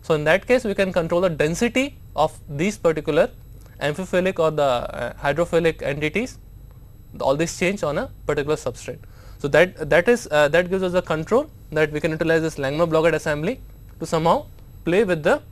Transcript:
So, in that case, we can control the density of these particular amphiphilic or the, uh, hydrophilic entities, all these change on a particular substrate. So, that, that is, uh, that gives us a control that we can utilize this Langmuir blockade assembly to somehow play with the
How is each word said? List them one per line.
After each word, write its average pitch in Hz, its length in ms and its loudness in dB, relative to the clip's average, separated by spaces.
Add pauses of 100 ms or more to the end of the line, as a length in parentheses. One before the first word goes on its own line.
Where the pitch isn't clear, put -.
So, 160 140 0
in 151 100 -2
that 156 220 2
case, - 180 2
we 196 100 -2
can 190 160 0
control 170 300 0
the 190 80 2
density 175 680 0 (180)
of 151 220 0 (120)
these 160 280 -2
particular 156 520 2 (500)
amphiphilic 180 600 -2
or 160 120 4
the, 151 120 0
uh, 123 500 -2
hydrophilic 165 680 0
entities, 151 580 -4 (840)
all 135 160 2
these 165 200 -4
change 190 260 -2
on 147 140 -2
a 254 120 -4 (180)
particular 151 300 -2
substrate. - 420 -10 (400)
So, 147 80 -4
that, 156 420 4
that 175 200 4
is, 240 220 2
uh, 147 180 4
that 175 200 2
gives 190 140 -2
us 180 100 -2
a 180 80 2
control 175 480 0 (220)
that 151 200 2
we 151 80 -4
can 160 120 0
utilize 160 300 2
this 160 140 -4
Langmuir 147 340 0
blockade 160 240 4
assembly 156 480 -4 (380)
to - 60 -6
somehow 170 400 2 (400)
play 180 180 2
with 175 200 0
the 233 180 2 (100)